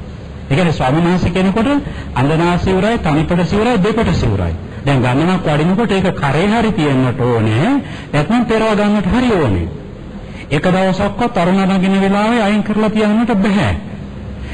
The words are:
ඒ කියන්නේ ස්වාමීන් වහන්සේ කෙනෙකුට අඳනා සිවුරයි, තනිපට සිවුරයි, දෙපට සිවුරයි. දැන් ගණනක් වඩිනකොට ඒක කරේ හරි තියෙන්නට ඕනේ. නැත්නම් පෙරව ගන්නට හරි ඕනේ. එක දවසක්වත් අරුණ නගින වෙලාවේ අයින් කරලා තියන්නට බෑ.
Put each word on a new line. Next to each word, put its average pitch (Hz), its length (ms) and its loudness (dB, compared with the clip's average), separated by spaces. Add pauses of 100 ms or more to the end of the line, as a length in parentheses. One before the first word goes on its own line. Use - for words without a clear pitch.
(440)
ඒ 135 120 -2
කියන්නේ 170 180 2
ස්වාමීන් 151 320 2
වහන්සේ 175 260 2
කෙනෙකුට 190 380 0 (420)
අඳනා 160 460 2
සිවුරයි, 190 400 0
තනිපට 170 480 2
සිවුරයි, 214 340 2
දෙපට 208 360 2
සිවුරයි. 92 400 0 (260)
දැන් 139 200 2
ගණනක් 143 420 0
වඩිනකොට 180 480 2
ඒක 190 220 2
කරේ 143 360 0
හරි 220 220 2
තියෙන්නට 131 500 0
ඕනේ. 117 460 2 (400)
නැත්නම් 208 380 0
පෙරව 220 280 2
ගන්නට 208 340 0
හරි 247 240 2
ඕනේ. 104 360 0 (800)
එක 151 180 -2
දවසක්වත් 190 720 0
අරුණ 185 300 2
නගින 190 300 2
වෙලාවේ 202 440 2
අයින් 202 220 0
කරලා 214 260 0
තියන්නට 214 460 2
බෑ. 190 340 2 (840)